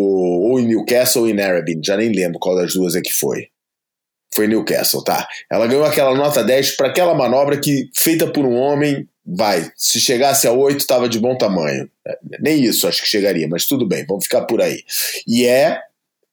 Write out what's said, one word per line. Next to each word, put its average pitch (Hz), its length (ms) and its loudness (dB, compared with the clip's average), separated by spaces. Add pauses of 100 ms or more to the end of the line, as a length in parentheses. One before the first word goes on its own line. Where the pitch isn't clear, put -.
(500)
ou 131 100 2
em 120 60 2
Newcastle 120 560 2
ou 113 60 2
em 110 40 0
Narrabeen, 87 500 -2
já 95 140 -2
nem 113 160 0
lembro 90 260 -2
qual 92 180 0
das 90 180 -2
duas 92 220 0
é 90 40 0
que - 120 -6
foi. - 360 -4 (880)
Foi 107 140 0
Newcastle, - 560 0
tá. 82 220 -2 (240)
Ela 107 180 0
ganhou 139 160 2
aquela 143 300 2
nota 139 280 2
dez 127 340 2
pra 135 120 0
aquela 170 260 2
manobra 139 440 2
que, 139 360 -2
feita 165 320 2
por 147 180 0
um 123 120 2
homem, 143 520 0 (160)
vai, 92 520 -2
se - 240 -2
chegasse 135 480 2
a 117 40 4
oito, 139 340 2
tava 123 220 2
de 113 120 -2
bom 127 180 0
tamanho. 78 500 -2 (180)
É, - 120 -10 (220)
nem 151 240 2
isso 104 240 0
acho - 140 -2
que - 60 -2
chegaria, 98 400 0
mas 80 160 -2
tudo 123 220 -2
bem, 78 220 -4
vamos 95 160 -4
ficar 120 180 0
por 107 180 -2
aí. 90 220 -2 (440)
E 120 200 2
é, 131 340 2 (520)